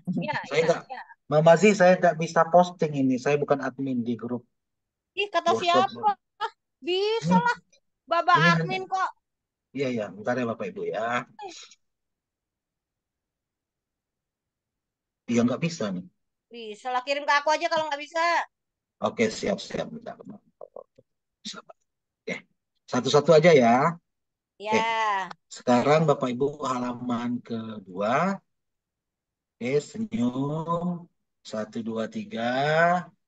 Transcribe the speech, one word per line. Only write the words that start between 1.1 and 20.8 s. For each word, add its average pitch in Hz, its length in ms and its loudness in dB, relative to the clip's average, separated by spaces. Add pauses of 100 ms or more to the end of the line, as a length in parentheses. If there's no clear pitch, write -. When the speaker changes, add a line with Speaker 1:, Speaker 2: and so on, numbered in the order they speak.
Speaker 2:
Mama 160 300 6
Zi, 180 180 6
saya 185 220 6
nggak 170 220 2
bisa 165 240 0 (100)
posting 175 420 4
ini. 135 240 2
Saya 147 220 0
bukan 143 240 0
admin 127 400 -6
di 120 100 -4
grup 120 300 -8 (720)
Speaker 1:
Ih, 403 160 -4
kata 339 240 0
Speaker 2:
workshop. 359 340 2
Speaker 1:
siapa? 427 220 -2 (260)
Ah, 440 160 -6 (240)
bisa 415 560 -2
Speaker 2:
Hmm. 480 140 4
Speaker 1:
lah. 480 100 0 (520)
Baba 339 260 2
Speaker 2:
Ini 330 220 6
Speaker 1:
admin 370 320 -4
kok. 370 200 -4 (640)
Speaker 2:
Iya, 135 220 -4
iya. 110 160 -4
Bentar 104 260 -6
ya, 127 80 -2
Bapak 110 220 -4 (100)
Ibu 98 140 -8
ya. 117 340 -4 (4000)
Iya, 117 160 2
nggak 123 160 -2
bisa 165 220 -4 (100)
nih. 90 120 -10 (440)
Speaker 1:
Bisa 226 400 -12
lah, 254 160 -4
kirim 285 160 -4
ke 294 160 0
aku 285 160 0
aja 320 160 -2
kalau 320 160 0
nggak 294 160 -6
bisa. 302 160 -8 (880)
Speaker 2:
Oke, 107 240 0
siap, - 320 -4
siap. - 320 -8
Bentar, - 240 -14 (2000)